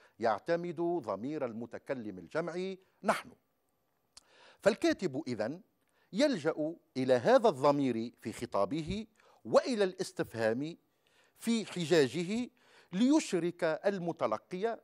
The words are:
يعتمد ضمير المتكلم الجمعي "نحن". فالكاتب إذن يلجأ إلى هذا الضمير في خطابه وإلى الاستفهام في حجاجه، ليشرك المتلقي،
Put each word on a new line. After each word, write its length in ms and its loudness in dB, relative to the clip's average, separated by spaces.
يعتمد 600 0
ضمير 640 -4
المتكلم 760 -8
الجمعي 600 -6
"نحن". 260 -2
فالكاتب 680 0
إذن 340 -4
يلجأ 640 0
إلى 180 4
هذا 340 6
الضمير 720 2
في 120 -8
خطابه 720 -2
وإلى 400 2
الاستفهام 920 -2
في 280 0
حجاجه، 840 2
ليشرك 720 2
المتلقي، 1200 -2